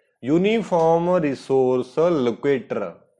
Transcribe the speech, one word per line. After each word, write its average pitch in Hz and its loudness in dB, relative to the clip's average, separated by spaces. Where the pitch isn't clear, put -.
ਯੂਨੀਫਾਰਮ 175 0
ਰਿਸੋਰਸ 131 -2
ਲੋਕੇਟਰ। 127 -2